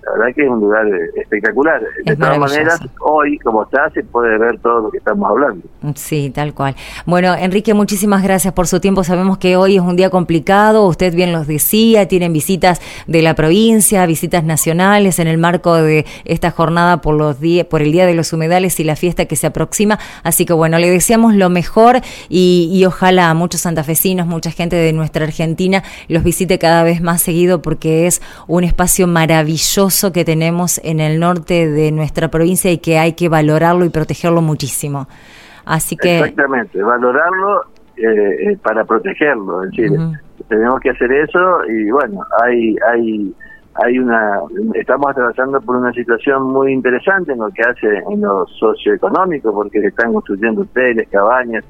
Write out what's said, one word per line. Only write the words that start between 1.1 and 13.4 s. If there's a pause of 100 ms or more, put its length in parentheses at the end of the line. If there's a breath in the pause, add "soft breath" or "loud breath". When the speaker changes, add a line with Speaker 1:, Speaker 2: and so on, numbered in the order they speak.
Speaker 1:
espectacular.
De
Speaker 2:
Es
Speaker 1:
todas
maneras,
Speaker 2:
maravilloso. (120)
Speaker 1:
hoy,
como
está,
se
puede
ver
todo
lo
que
estamos
hablando. (280)
Speaker 2:
Sí,
tal
cual. (300 loud breath)
Bueno,
Enrique,
muchísimas
gracias
por
su
tiempo.
Sabemos
que
hoy
es
un
día
complicado,
usted
bien
los
decía,
tienen
visitas (240 loud breath)
de
la
provincia,